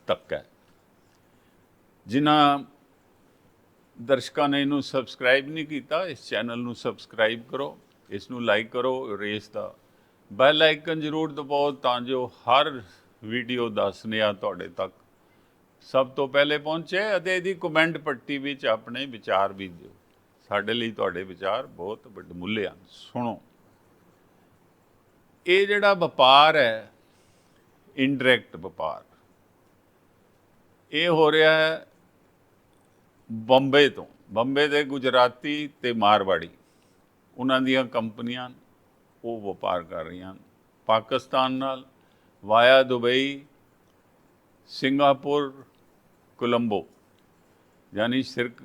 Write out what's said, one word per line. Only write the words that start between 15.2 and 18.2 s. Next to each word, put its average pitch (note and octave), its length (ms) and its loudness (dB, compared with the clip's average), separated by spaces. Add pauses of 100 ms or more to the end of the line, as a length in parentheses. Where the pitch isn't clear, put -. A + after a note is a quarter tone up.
ਸਭ C3 280 -2
ਤੋਂ C#3 180 -4
ਪਹਿਲੇ C#3+ 300 0
ਪਹੁੰਚੇ E3+ 600 -4
ਅਤੇ F#3 200 -4
ਇਹਦੀ F#3 160 -6
ਕੁਮੈਂਟ E3 440 0
ਪੱਟੀ C#3+ 400 -8